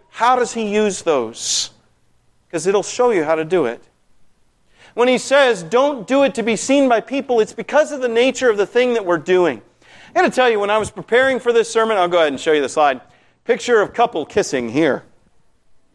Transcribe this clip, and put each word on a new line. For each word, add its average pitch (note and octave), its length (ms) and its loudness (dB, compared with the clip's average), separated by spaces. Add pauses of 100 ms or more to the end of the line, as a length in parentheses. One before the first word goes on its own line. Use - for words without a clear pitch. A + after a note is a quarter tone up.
"How B3 260 0
does B3 180 -2
he A3 200 -6
use G#3+ 300 -2
those?" A#2+ 680 -4 (800)
'Cause E3+ 160 -6
it'll G3+ 160 0
show B3 280 -2
you F3 120 0
how D#3 120 0
to D#3+ 100 -4
do E3 200 0
it. A#2 160 -6 (1120)
When A#3+ 140 0
he B3+ 100 2
says, B3+ 460 2
"Don't B3 420 0
do C#4 180 2
it C4 120 0
to A#3 80 -4
be A3 120 -2
seen C4+ 340 2
by A#3 100 2
people," B3+ 400 -4
it's - 140 0
because B3+ 400 -2
of C4 80 -8
the B3 80 -2
nature B3 400 0
of G#3 80 2
the G3+ 80 2
thing B3 280 0
that G#3+ 120 -4
we're E3+ 140 0
doing. E3+ 420 0 (480)
I - 40 -20
gotta E4+ 180 2
tell B3+ 180 2
you, A3 100 0
when G3+ 120 -2
I G#3+ 80 2
was G3+ 100 -6
preparing B3+ 500 0
for A#3+ 140 -2
this A3+ 180 0
sermon, A3+ 240 0
I'll F3+ 140 2
go F3 80 0
ahead D3+ 160 2
and C3 60 -8
show D#3+ 120 0
you D3+ 100 2
the C3 60 -2
slide. C#3 320 0 (460)
Picture A#3 360 0
of E3+ 120 -4
couple - 320 -2
kissing C3+ 420 -4
here. C3+ 360 0 (920)